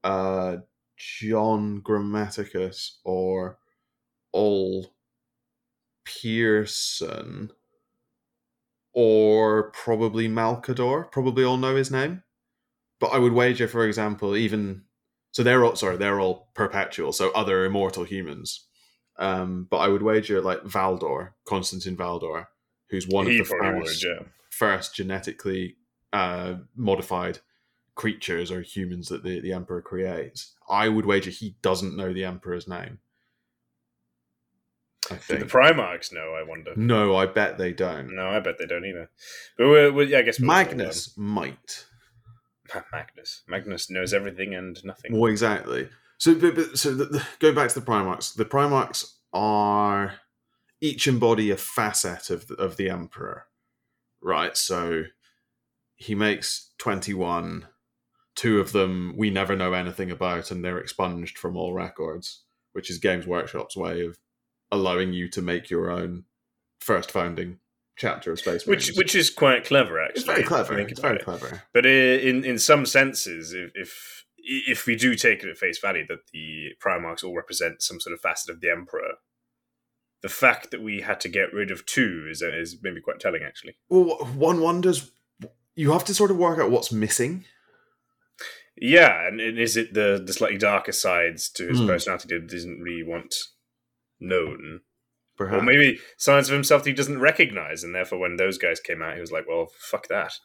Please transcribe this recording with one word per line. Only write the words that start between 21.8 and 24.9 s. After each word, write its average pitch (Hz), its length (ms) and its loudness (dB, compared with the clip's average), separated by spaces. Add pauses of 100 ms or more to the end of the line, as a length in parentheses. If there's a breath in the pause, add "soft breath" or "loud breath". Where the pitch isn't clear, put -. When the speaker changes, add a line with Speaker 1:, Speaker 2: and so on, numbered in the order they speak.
Speaker 1:
Valdor, 87 480 -6 (460)
who's 90 160 -4
one 95 180 2
Speaker 2:
He 120 140 4
Speaker 1:
of 98 80 0
the 101 80 -4
Speaker 2:
probably 90 320 0
Speaker 1:
first, 82 180 -4
Speaker 2:
would, 87 160 -2
yeah. - 40 -18 (260)
Speaker 1:
first 98 440 -2